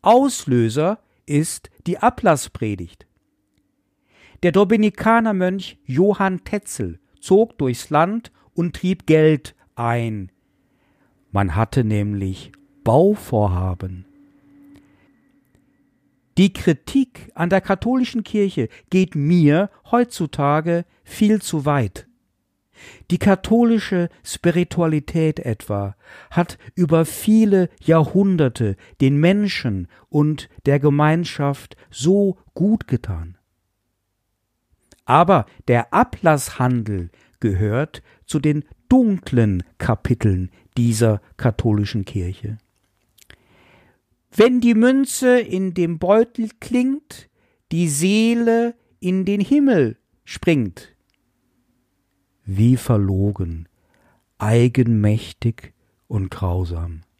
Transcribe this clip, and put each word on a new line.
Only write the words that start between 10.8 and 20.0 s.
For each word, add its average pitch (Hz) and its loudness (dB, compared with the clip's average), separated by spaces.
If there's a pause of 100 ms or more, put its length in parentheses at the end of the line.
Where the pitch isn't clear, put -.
Man 98 -2
hatte 113 0
nämlich 104 -4 (320)
Bauvorhaben. 95 0 (2250)
Die 190 4
Kritik - -2
an 170 -4
der 190 2
katholischen 233 -2
Kirche 196 -2 (180)
geht 185 0
mir 160 2 (200)
heutzutage 170 -2 (180)